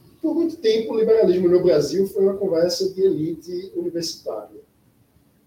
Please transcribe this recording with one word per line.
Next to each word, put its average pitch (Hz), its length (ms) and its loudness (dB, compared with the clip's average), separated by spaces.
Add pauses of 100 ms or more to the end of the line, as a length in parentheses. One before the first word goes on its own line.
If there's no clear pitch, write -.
(220)
Por 311 120 -2
muito 339 240 -2
tempo, 226 360 0
o 226 40 -2
liberalismo 196 520 4
no 180 120 4
Brasil 180 460 2
foi 196 160 -2
uma 196 140 2
conversa 175 520 0
de 190 120 -6
elite 175 760 -2
universitária. 170 840 -8 (880)